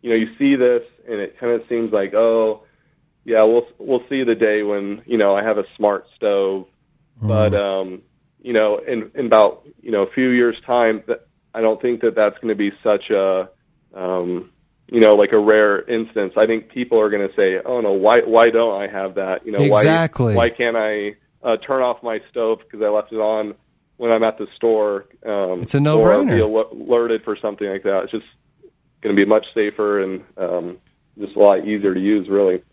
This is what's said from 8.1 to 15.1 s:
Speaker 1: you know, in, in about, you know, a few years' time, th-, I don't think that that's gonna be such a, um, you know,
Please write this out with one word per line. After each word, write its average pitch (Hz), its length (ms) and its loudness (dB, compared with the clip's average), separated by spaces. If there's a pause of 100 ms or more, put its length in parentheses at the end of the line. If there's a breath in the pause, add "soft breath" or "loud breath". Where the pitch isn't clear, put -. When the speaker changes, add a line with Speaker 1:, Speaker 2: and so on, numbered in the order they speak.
Speaker 1:
you 123 120 -8
know, 107 260 2
in, 113 380 -6
in 131 100 -4
about, 107 400 4 (160)
you - 80 -12
know, 101 120 0
a 95 100 -4
few 127 160 0
years' 120 360 0
time, 117 420 0
th-, 117 120 -6 (360)
I 113 60 -8
don't 110 220 0
think 120 200 -2
that 113 120 0
that's 107 240 0
gonna 110 160 -4
be 101 160 -2 (140)
such 104 260 -2
a, 95 380 0 (460)
um, 90 560 -6 (400)
you 117 100 0
know, 107 140 8